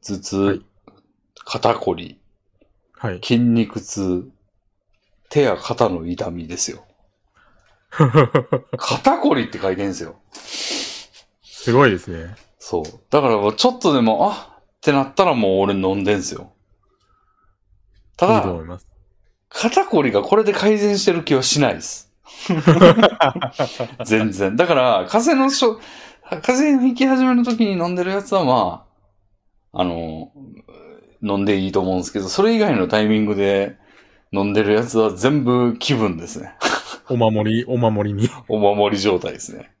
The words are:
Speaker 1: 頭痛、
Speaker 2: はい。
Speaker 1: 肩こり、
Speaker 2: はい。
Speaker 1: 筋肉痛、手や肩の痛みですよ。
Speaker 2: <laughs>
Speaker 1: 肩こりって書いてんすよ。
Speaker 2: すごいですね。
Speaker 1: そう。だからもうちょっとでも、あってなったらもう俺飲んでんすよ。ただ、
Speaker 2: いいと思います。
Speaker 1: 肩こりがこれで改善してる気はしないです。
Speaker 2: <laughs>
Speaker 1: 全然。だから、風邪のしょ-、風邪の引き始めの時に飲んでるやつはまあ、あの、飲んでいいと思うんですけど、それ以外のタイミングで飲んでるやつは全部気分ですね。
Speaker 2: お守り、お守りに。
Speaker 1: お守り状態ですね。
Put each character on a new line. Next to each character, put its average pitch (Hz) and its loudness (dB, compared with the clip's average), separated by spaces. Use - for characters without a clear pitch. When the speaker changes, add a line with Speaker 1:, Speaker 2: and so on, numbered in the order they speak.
Speaker 1:
頭 98 -10
痛、 98 -8
Speaker 2:
は 98 2
い。 - -12
Speaker 1:
肩 113 0
こ 90 -4
り、 85 -16
Speaker 2:
は 110 -8
い。 90 -10
Speaker 1:
筋 117 2
肉 117 0
痛、 92 -6
手 147 0
や 107 2
肩 - 0
の 85 -6
痛 87 -6
み 85 -12
で 87 -12
す - -6
よ。 - -18
Speaker 2:
<laughs> 135 2
Speaker 1:
肩 - 0
こ 302 2
り 117 -2
っ - -12
て - -12
書 95 -2
い 92 -2
て 98 -6
ん 98 -4
す 85 -10
よ。 80 -16
Speaker 2:
す - -6
ご 131 6
い 110 4
で 92 -2
す - -16
ね。 85 -14
Speaker 1:
そ 87 -6
う。 - -10
だ 147 4
か 135 0
ら 113 2
も 101 2
う 107 -4
ち - 0
ょ - 4
っ 247 -6
と 165 2
で 131 2
も、 113 2
あ - -16
っ - -20
て 151 0
な 139 2
っ 139 -8
た 190 4
ら 165 2
も 98 2
う - 2
俺 101 2
飲 95 0
ん 101 -4
で 101 2
ん 92 -6
す - -10
よ。 - -18
た 180 2
だ、 220 4
Speaker 2:
い - 2
い - -2
と 104 -4
思 85 -8
い 80 -14
ま 87 -16
す。 - -20
Speaker 1:
肩 233 0
こ 156 2
り 127 0
が 101 2
こ - -2
れ 220 2
で 202 0
改 208 0
善 202 0
し 196 -2
て 190 2
る 165 -4
気 151 0
は 127 0
し - 0
な 120 4
い 87 -4
で 80 -14
す。 - -14
Speaker 2:
<laughs> 135 -2
Speaker 1:
全 110 2
然。 98 -2
だ 175 -2
か 170 2
ら、 123 2
風 240 0
邪 294 4
の 269 2
し 269 -2
ょ-、 220 0
風 269 0
邪 269 4
の 247 2
引 247 2
き 262 0
始 262 2
め 254 2
の 240 2
時 233 0
に 196 -2
飲 175 -2
ん 180 -4
で 180 -2
る 185 -2
や 202 -2
つ 196 -4
は 185 2
ま 107 0
あ、 - -4
あ - 2
の、 85 -8
飲 101 -2
ん 98 -2
で 101 2
い 95 -2
い 92 -6
と 95 0
思 92 -2
う - -2
ん - -2
で 87 -6
す - -12
け 107 -4
ど、 95 -8
そ 196 0
れ 226 2
以 226 0
外 196 0
の 92 0
タ 107 0
イ 107 0
ミ 107 2
ン 107 0
グ 104 -2
で 98 -2
飲 98 -2
ん 104 -2
で 107 2
る 104 2
や 110 2
つ 113 0
は 107 2
全 131 0
部 120 2
気 - -2
分 104 -2
で 82 -12
す - -14
ね。 - -18
Speaker 2:
お 127 -2
守 110 2
り、 120 -6
お 127 -4
守 104 2
り - -
に。 107 -2
Speaker 1:
お 107 -2
守 101 2
り 98 -4
状 98 2
態 - -6
で - -16
す - -16
ね。 - -20